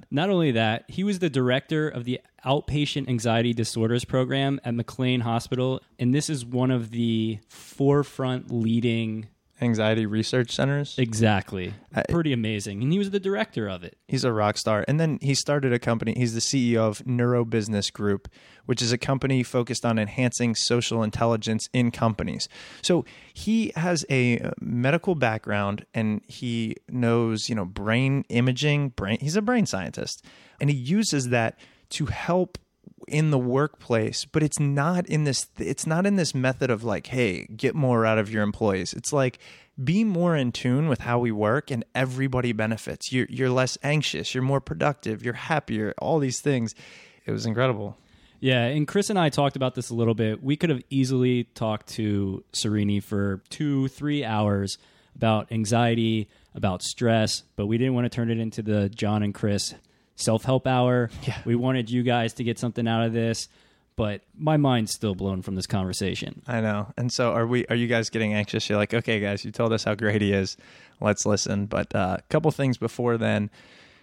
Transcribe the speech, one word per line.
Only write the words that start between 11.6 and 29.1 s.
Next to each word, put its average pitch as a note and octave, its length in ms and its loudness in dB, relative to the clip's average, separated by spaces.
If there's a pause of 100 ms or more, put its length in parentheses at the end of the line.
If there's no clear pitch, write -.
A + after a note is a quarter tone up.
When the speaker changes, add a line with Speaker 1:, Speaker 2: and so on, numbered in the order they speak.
Speaker 2:
I - 160 0
Speaker 1:
Pretty D#3+ 240 2
amazing. G#2+ 480 -4
And C#3 100 2
he F#3+ 60 2
was G3+ 120 -2
the G3+ 100 -2
director G3 480 -4
of F2+ 160 -8
it. E2+ 120 -14 (100)
Speaker 2:
He's C3 160 -2
a B2+ 100 2
rock G#2+ 260 2
star. G#2+ 280 2
And D3 140 2
then D#3+ 220 0
he C#3 120 2
started C#3 380 0
a A#2+ 60 2
company. A2+ 360 0
He's A#2+ 200 0
the A2+ 80 -2
C A#2+ 300 2
E A#2 40 4
O A2+ 120 4
of G#2 180 -2
Neurobusiness A#2 840 0
Group, G2+ 380 -2 (380)
which B2 160 0
is A#2 100 2
a B2 60 0
company C3+ 440 0
focused A#2+ 440 -2
on A2+ 120 2
enhancing A#2 560 0
social A#2 480 0
intelligence A2 720 0
in B2 180 4
companies. - 600 -2 (320)
So E3 240 2 (260)
he A3 440 0
has E3 340 0
a, B2 300 4
uh, - 100 -4 (100)
medical C#3 540 0
background, G#2 800 -2
and G#2+ 320 0
he A#2 500 -4 (140)
knows, A#2 580 0
you B2 60 -2
know, G#2 100 -2
brain A2+ 640 0
imaging, C3 600 0
brain, G#2 320 -2